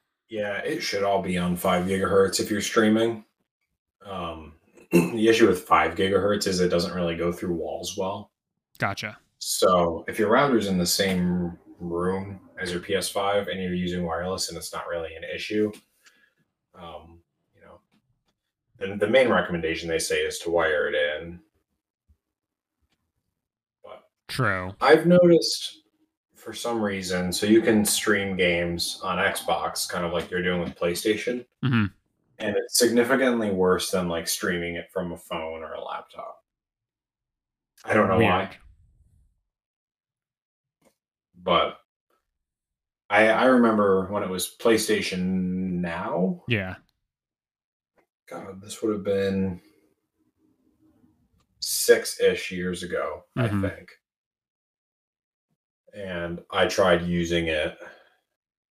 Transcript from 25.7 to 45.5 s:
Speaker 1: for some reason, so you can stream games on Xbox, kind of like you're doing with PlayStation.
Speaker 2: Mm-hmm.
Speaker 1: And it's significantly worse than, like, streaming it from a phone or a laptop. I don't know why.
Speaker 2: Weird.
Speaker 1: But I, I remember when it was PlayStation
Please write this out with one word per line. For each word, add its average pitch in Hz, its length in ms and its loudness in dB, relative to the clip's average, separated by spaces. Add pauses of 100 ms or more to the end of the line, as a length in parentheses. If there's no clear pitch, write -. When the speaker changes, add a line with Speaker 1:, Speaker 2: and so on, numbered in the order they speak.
Speaker 1:
for - 180 -18
some 117 280 -4
reason, 92 520 -2
so - 120 -4
you 110 160 8
can 107 240 4
stream 98 520 0
games 87 680 -2
on 92 160 -2
Xbox, - 720 -2
kind 90 160 -4
of 85 80 -2
like 85 180 -4
you're 90 140 -2
doing 90 160 0
with - 160 -6
PlayStation. 104 680 -2 (200)
Speaker 2:
Mm-hmm. 117 220 4 (520)
Speaker 1:
And 104 180 -2
it's - 220 -2
significantly 120 720 2
worse 92 400 2
than, 90 180 0
like, 82 200 -4
streaming 87 480 -4
it - 160 -10
from 90 180 -4
a 87 60 -10
phone 80 480 -10
or 78 80 -12
a - 100 -12
laptop. - 640 -14 (1400)
I 113 100 -2
don't 107 120 4
know 95 140 2
why. 101 180 4
Speaker 2:
Weird. 95 180 -8 (2750)
Speaker 1:
But 87 380 0 (1300)
I, 107 180 6
I 110 180 4
remember 104 600 6
when 101 160 -2
it 92 60 -4
was 92 320 -6
PlayStation 92 1200 0